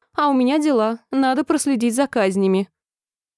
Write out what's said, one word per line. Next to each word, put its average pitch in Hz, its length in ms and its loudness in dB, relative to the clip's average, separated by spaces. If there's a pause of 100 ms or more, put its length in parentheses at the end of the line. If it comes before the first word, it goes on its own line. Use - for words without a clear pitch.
(160)
А 294 120 0
у 277 40 2
меня 262 260 2
дела, 233 420 0 (100)
надо 269 340 0
проследить 247 500 -2
за 269 120 0
казнями». 190 640 0 (680)